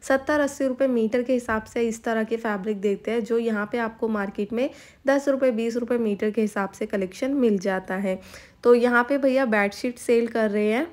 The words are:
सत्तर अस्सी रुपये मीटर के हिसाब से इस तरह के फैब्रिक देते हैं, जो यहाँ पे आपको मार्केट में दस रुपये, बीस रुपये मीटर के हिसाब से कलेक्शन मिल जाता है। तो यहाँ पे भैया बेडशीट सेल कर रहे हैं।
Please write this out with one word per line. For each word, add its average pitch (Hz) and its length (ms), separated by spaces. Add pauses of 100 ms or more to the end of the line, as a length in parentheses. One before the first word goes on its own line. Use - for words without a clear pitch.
सत्तर 269 380
अस्सी 277 260
रुपये 262 220
मीटर 240 340
के 247 100
हिसाब 240 320
से 233 240
इस 226 160
तरह 220 200
के 226 120
फैब्रिक 214 440
देते 202 300
हैं, 233 140
जो 233 140
यहाँ 220 340
पे 247 80
आपको 226 300
मार्केट 202 420
में 247 160 (380)
दस 277 220
रुपये, 269 240
बीस 226 240
रुपये 240 220
मीटर 214 320
के 208 100
हिसाब 202 300
से - 160
कलेक्शन 214 500
मिल 226 240
जाता 185 360
है। 190 240 (440)
तो 240 120
यहाँ 240 320
पे 285 100
भैया 269 280
बेडशीट 214 520
सेल 233 300
कर 226 220
रहे 208 220
हैं। 262 200